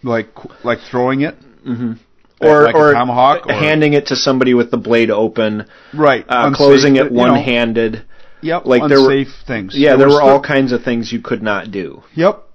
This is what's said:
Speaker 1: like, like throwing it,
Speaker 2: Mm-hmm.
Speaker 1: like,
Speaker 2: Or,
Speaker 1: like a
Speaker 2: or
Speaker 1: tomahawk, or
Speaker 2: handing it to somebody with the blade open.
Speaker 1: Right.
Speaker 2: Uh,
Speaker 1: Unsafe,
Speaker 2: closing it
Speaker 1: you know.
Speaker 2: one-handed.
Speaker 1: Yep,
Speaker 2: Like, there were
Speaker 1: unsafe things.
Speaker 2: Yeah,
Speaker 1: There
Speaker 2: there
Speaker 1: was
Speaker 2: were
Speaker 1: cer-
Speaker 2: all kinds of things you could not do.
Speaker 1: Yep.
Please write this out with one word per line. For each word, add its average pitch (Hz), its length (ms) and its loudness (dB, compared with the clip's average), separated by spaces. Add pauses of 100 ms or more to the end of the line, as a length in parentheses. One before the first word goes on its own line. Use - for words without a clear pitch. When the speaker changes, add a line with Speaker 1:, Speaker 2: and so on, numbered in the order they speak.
Speaker 1:
like, 117 260 -4 (340)
like 120 160 -4
throwing 127 420 -4
it, 151 140 -6 (300)
Speaker 2:
Mm-hmm. 120 260 -8 (480)
Speaker 1:
like, 156 100 4
Speaker 2:
Or, 151 140 6
Speaker 1:
like 143 120 2
a - 20 4
Speaker 2:
or 151 160 4
Speaker 1:
tomahawk, 127 540 0
or 117 60 -2
Speaker 2:
handing 151 400 0
it 143 140 0
to 135 80 -6
somebody 131 380 0
with 120 180 0
the 127 60 -4
blade 113 340 0
open. 107 540 -4 (280)
Speaker 1:
Right. 143 340 0
Speaker 2:
Uh, 120 200 0
Speaker 1:
Unsafe, 139 100 -2
Speaker 2:
closing 139 380 4
it 135 160 2
Speaker 1:
you 120 60 -2
know. 123 160 2
Speaker 2:
one-handed. 117 720 -2 (360)
Speaker 1:
Yep, 160 240 -6
Speaker 2:
Like, 127 220 2
there 139 140 4
were 135 100 4
Speaker 1:
unsafe 139 240 -4 (100)
things. 107 300 -10
Speaker 2:
Yeah, 143 160 2
Speaker 1:
There 131 80 4
Speaker 2:
there 139 80 6
Speaker 1:
was 143 80 6
Speaker 2:
were 147 60 2
Speaker 1:
cer- 139 100 4
Speaker 2:
all 139 100 4
kinds 135 300 -2
of 120 120 -4
things 117 280 -4
you 117 100 -6
could 113 220 -8
not 104 280 -6
do. 90 320 -12 (120)
Speaker 1:
Yep. 170 280 -2 (120)